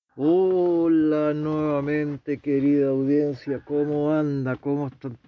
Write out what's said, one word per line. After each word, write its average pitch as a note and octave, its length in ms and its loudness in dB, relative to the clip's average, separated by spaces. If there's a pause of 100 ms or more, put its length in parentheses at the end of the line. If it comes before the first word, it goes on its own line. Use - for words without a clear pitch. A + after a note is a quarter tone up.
(160)
Hola E3 1160 2
nuevamente, D3+ 1040 -2
querida C#3 500 2
audiencia. C3+ 760 -2
¿Cómo D3 480 0
anda? C#3 440 -2
¿Cómo C#3+ 320 -4
están B2+ 280 -12 (120)